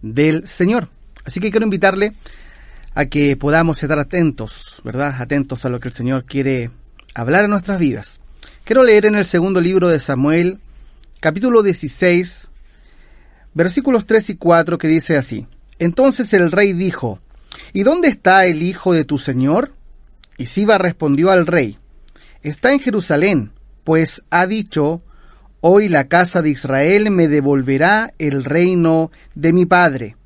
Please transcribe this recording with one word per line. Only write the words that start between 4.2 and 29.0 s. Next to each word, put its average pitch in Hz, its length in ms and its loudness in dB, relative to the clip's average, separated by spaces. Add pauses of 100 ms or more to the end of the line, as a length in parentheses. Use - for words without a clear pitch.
¿verdad? 127 340 -6
Atentos 135 460 -6
a 131 60 -2
lo 123 100 -6
que 123 80 -10
el 120 60 -12
Señor 127 320 -4
quiere 131 440 -4 (440)
hablar 147 300 0
en 208 80 -2
nuestras 196 260 -4
vidas. 123 420 -4 (420)
Quiero 254 200 2
leer 214 240 6
en 214 80 2
el 208 100 0
segundo 180 360 0
libro 180 260 2
de 165 140 2
Samuel, 160 580 0 (640)
capítulo 208 420 2
dieciséis, 180 840 -2 (1040)
versículos 208 520 0
tres 220 220 0
y 196 60 -8
cuatro, 170 420 2
que 160 120 -2
dice 165 280 0
así: 113 300 -6 (320)
Entonces 247 540 0
el 180 180 4
rey 202 220 2
dijo: 170 480 -6 (520)
'¿Y 196 120 -2
dónde 330 240 2
está 190 360 2
el 165 200 0
hijo 185 280 -2
de 160 120 2
tu 147 140 -4
señor?' 143 540 -2 (640)
Y 120 100 -10
Siba 208 320 2
respondió 170 520 0
al 180 160 2
rey: 143 320 -2 (640)
'Está 151 300 -2
en 277 80 2
Jerusalén, 180 720 0 (320)
pues 160 460 0
ha 180 180 0
dicho: 170 520 -4 (600)
"Hoy 196 280 4
la 143 200 0
casa 175 340 2
de 156 80 0
Israel 151 640 0
me 170 160 2
devolverá 143 880 0
el 139 240 -4
reino 160 680 0 (240)